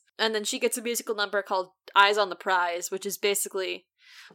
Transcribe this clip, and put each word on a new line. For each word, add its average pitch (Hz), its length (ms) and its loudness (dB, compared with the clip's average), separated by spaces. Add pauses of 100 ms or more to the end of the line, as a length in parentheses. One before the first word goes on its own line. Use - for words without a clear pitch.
(180)
And 220 160 0
then 208 100 -2
she 254 160 -4
gets 233 180 0
a 233 40 -10
musical 233 340 -4
number 208 260 -2
called 185 280 -2 (260)
Eyes 202 220 8
on 202 120 4
the 196 60 -8
Prize, 175 540 0
which 190 140 -6
is 196 140 -6
basically, 190 680 -2 (500)